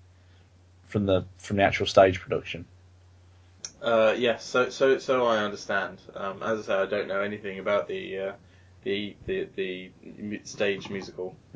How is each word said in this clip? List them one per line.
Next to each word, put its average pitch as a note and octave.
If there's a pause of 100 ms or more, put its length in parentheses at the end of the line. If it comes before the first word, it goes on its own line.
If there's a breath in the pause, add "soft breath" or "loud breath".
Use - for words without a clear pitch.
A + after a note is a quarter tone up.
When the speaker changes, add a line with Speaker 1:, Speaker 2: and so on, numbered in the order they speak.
(880)
Speaker 1:
from G#2
the, F#2 (140)
from -
the G2
actual F#2+
stage F#2
production. - (1160)
Speaker 2:
Uh, A2
yes, A#2
so, B2+
so, C3+
so B2+
I A2+
understand. G2+ (140)
Um, G2
as A2
I -
say, A2
I G2
don't G2
know G2
anything G#2
about G2+
the, F#2+
uh, F#2+ (520 soft breath)
the, G2+ (100)
the, F#2+
the F#2 (280)
mu-, G#2
stage G2+
musical. F#2 (220)